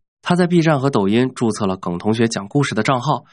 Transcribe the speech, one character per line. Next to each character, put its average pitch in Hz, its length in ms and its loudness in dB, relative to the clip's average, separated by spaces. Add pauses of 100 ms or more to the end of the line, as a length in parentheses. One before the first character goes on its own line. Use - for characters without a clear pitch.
(240)
他 175 120 0
在 175 120 2
B 170 160 2
站 151 160 2
和 139 100 0
抖 107 180 0
音 123 280 2
注 113 160 0
册 101 160 -2
了 95 100 -2
耿 87 220 -6
同 104 120 -2
学 113 160 2
讲 98 200 -6
故 143 160 2
事 135 100 -4
的 113 80 -2
账 131 180 0
号， 127 340 -4